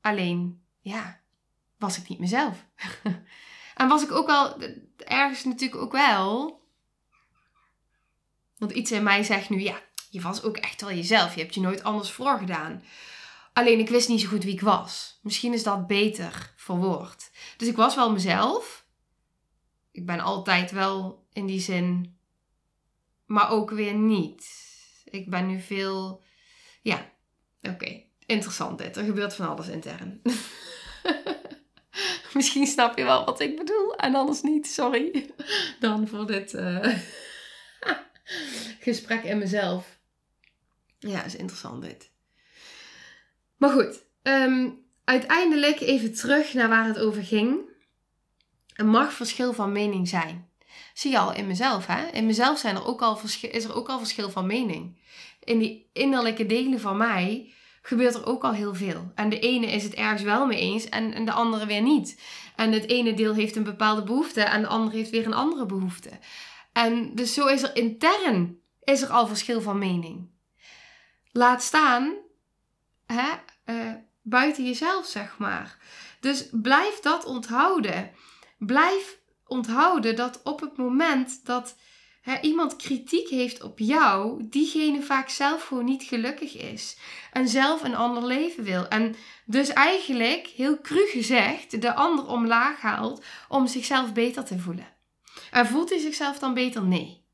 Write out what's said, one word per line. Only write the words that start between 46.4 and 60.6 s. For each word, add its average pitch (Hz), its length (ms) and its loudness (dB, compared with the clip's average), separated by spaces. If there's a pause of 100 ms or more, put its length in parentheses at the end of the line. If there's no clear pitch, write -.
naar 233 160 4
waar 226 160 4
het 214 140 -2
over 214 240 0
ging. 226 360 2 (1120)
Er 214 120 -2
mag 254 280 6
verschil 247 400 -2
van 202 180 -2
mening 202 360 0
zijn. 170 420 -4 (440)
Zie - 180 -4
je 240 80 4
al - 140 0
in 202 140 -6
mezelf, 190 380 0
hè? 302 220 -2
In 220 180 0
mezelf 247 340 4
zijn 208 160 -2
er - 100 -6
ook 240 160 -2
al 220 160 2
verschi-, 214 300 -8
is 226 160 -4
er 220 120 -8
ook 240 140 -6
al 262 80 -4
verschil 214 320 -6
van 185 180 -4
mening. 180 520 -4 (440)
In 226 160 2
die - 340 -4
innerlijke 233 520 2
delen 254 340 2
van 202 180 -2
mij 214 560 0 (280)
gebeurt 240 340 2
er 233 100 -10
ook 254 180 -2
al 247 100 0
heel 202 220 -4
veel. 180 400 -6
En 214 140 0
de 214 100 0
ene 240 260 2
is 208 180 -2
het 208 100 -8
ergens 214 280 0
wel 214 240 2
mee 233 140 0
eens 202 300 -2